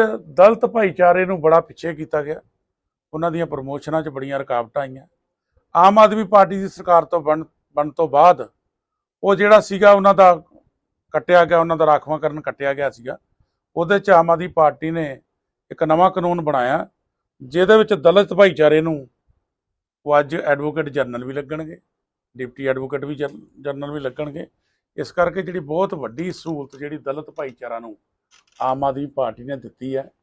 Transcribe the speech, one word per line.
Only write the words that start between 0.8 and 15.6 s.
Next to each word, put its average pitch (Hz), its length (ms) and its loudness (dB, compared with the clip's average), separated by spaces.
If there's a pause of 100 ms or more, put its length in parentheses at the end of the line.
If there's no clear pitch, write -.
ਨੂੰ 180 160 -6
ਬੜਾ 160 200 2
ਪਿੱਛੇ 165 340 -12
ਕੀਤਾ 151 280 -8
ਗਿਆ। 156 180 -12 (720)
ਉਹਨਾਂ 165 160 -4
ਦੀਆਂ 165 160 -6
ਪ੍ਰਮੋਸ਼ਨਾਂ 143 560 -8
'ਚ 156 60 -10
ਬੜੀਆਂ 135 300 -8
ਰੁਕਾਵਟਾਂ 123 440 -6
ਆਈਆਂ। 131 240 -14 (680)
ਆਮ 196 240 6
ਆਦਮੀ 214 260 4
ਪਾਰਟੀ 196 340 2
ਦੀ 190 100 -8
ਸਰਕਾਰ 170 360 0
ਤੋਂ 170 160 -4
ਬਣ-, 156 240 -2 (280)
ਬਣਨ 147 180 -4
ਤੋਂ 160 180 -4
ਬਾਅਦ 139 420 4 (720)
ਉਹ 196 120 2
ਜਿਹੜਾ 208 260 6
ਸੀਗਾ, 202 320 4
ਉਹਨਾਂ 196 220 4
ਦਾ 180 300 6 (640)
ਕੱਟਿਆ 170 340 4
ਗਿਆ, 165 140 2
ਉਹਨਾਂ 165 180 0
ਦਾ 156 100 2
ਰਾਖਵਾਂਕਰਨ 147 540 -2
ਕੱਟਿਆ 139 340 -6
ਗਿਆ 139 160 -6
ਸੀਗਾ। 123 280 -14 (580)
ਉਹਦੇ 170 220 0
'ਚ 196 120 0
ਆਮ 165 200 6
ਆਦਮੀ 165 160 0
ਪਾਰਟੀ 156 440 0
ਨੇ 151 300 -6 (500)